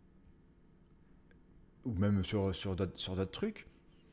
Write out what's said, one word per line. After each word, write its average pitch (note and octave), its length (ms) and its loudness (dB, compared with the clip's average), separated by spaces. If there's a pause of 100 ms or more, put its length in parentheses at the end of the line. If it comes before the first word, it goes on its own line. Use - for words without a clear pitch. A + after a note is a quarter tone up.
(1900)
ou B2 80 -2
même G2 300 4
sur, G2 320 2
sur G2 200 -2
d'autres, F2+ 220 -2
sur F#2 180 -4
d'autres F#2 160 0
trucs, - 360 -6 (460)